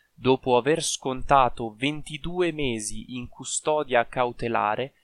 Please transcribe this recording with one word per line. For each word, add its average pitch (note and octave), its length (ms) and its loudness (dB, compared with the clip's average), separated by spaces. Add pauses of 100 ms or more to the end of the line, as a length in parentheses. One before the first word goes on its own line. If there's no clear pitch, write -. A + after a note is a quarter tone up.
(140)
Dopo B2+ 420 2
aver C#3+ 260 2
scontato B2+ 960 0
ventidue D#3 800 -4
mesi A#2 640 -4
in B2 100 -10
custodia C3+ 800 0
cautelare, A#2 840 -2 (100)